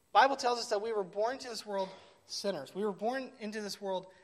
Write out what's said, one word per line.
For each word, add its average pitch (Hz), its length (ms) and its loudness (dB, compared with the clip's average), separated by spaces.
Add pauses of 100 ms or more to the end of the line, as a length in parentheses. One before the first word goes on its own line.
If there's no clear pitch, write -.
(120)
Bible 262 240 8
tells 247 220 2
us 226 120 -6
that 208 120 2
we 226 100 -2
were 202 120 0
born 208 300 0
into 262 160 -10
this 208 140 -8
world 196 260 -2 (360)
sinners. 165 480 -4
We 190 100 -2
were 214 80 2
born 240 380 -2 (100)
into 214 220 -6
this 196 180 -6
world 190 280 -2 (160)